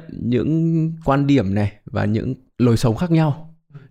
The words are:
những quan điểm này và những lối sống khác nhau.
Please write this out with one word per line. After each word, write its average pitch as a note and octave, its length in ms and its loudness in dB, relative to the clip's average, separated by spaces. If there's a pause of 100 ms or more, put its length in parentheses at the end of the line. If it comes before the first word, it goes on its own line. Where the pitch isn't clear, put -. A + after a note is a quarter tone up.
(240)
những D#3+ 680 0 (140)
quan C#3 220 0
điểm A2 260 2
này G#2 180 -2 (140)
và G2+ 200 -4
những A2 280 -2 (240)
lối A#2+ 200 2
sống A2+ 180 0
khác E3+ 160 2
nhau. D#3+ 340 2 (460)